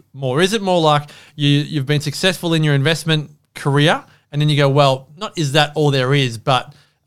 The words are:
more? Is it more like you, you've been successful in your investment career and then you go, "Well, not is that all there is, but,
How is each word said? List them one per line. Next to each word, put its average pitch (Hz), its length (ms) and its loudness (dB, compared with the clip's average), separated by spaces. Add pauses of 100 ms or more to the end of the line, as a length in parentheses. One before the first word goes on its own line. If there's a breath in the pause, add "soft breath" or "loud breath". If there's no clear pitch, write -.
(120)
more? 135 300 -2
Is 190 100 2
it 220 100 -2
more 185 180 0
like 147 300 2 (240 loud breath)
you, 143 140 0
you've 143 380 0
been 147 160 -2
successful 175 520 -4
in 156 80 2
your 151 120 2
investment 156 560 -2 (240)
career 151 500 0 (260 soft breath)
and 147 100 -4
then 151 100 2
you 143 60 2
go, 143 120 4
"Well, 135 480 2
not 202 200 -12
is 147 160 -4
that 147 220 2
all 151 160 2
there 135 240 0
is, 127 240 0
but, 127 360 -2 (320 soft breath)